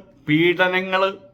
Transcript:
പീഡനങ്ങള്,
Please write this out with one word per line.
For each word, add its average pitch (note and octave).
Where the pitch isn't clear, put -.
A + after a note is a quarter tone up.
പീഡനങ്ങള്, F#3